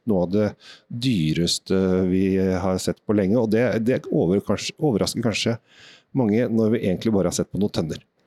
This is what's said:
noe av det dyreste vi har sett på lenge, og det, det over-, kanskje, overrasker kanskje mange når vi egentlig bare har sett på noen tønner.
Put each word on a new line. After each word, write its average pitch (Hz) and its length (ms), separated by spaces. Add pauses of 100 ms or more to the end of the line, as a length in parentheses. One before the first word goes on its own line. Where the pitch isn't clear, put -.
noe 98 160
av 87 80
det 104 200 (560)
dyreste 87 720 (320)
vi 95 260
har 92 420
sett - 280
på 107 100
lenge, 101 240
og 110 100
det, 110 140 (200)
det 123 180 (100)
over-, 98 320
kanskje, - 340
overrasker 113 460
kanskje 113 320 (580)
mange 120 340
når 110 280
vi - 80
egentlig 101 300
bare 87 160
har - 60
sett - 160
på 87 80
noen 101 140
tønner. 76 280 (240)